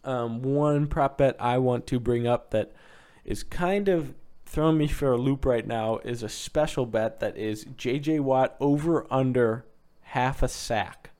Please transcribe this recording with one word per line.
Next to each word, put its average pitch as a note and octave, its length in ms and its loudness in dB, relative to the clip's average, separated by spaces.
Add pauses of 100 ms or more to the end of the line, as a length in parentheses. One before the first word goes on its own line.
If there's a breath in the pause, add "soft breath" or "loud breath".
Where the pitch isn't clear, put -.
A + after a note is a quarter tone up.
Um, A#2+ 360 -4
one D3 460 2
prop D3 320 0
bet C3+ 200 4
I B2 200 0
want B2 300 0
to B2+ 120 0
bring A#2+ 260 0
up A#2+ 240 0
that A2 220 -2 (500 loud breath)
is - 200 -6
kind G3 440 0
of D#3+ 280 0 (320)
throwing D#3+ 320 2
me D3 100 2
for C#3 240 2
a A#2+ 60 2
loop C3+ 260 0
right A#2+ 220 2
now A2 320 -2
is A#2 240 -8
a G#2+ 80 -6
special - 560 -2
bet A2+ 340 -2
that G#2+ 160 -4
is G#2+ 300 -6 (100)
J B2+ 220 -2
J D#3 220 0
Watt C3 380 2
over D3 520 2
under B2 560 2 (340)
half B2+ 420 0
a C3 60 2
sack. - 720 -6